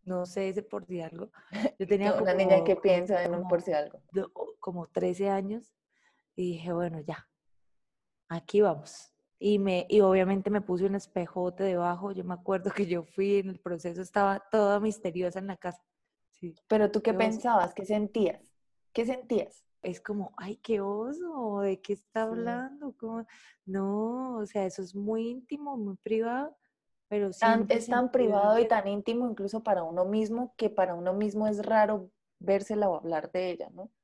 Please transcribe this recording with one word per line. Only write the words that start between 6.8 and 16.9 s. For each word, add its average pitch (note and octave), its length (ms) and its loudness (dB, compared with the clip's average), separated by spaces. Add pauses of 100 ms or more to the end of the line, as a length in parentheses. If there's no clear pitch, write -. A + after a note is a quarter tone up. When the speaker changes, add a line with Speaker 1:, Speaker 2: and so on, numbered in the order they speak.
Speaker 1:
ya, D3+ 280 -10 (1000)
aquí E3+ 320 0
vamos". D#3+ 520 -2 (260)
Y G#3 200 2
me, F#3 320 0
y G#3 100 6
obviamente F#3+ 500 4
me G#3 120 0
puse F#3 240 0
un G3 80 0
espejote F3+ 720 -4
debajo. F3 480 -2
Yo F#3 120 -8
me F3+ 100 -6
acuerdo F#3+ 360 -2
que G3 160 0
yo E3+ 180 -2
fui, G3 340 0
en F#3+ 120 -2
el F3+ 100 -12
proceso F3 400 -6
estaba G3 400 2 (100)
toda G#3 300 4
misteriosa F3+ 600 -2
en F#3+ 80 -10
la F#3 100 -8
casa. - 240 -10 (580)
Sí. E3+ 140 -10 (140)
Speaker 2:
¿Pero G#3+ 220 4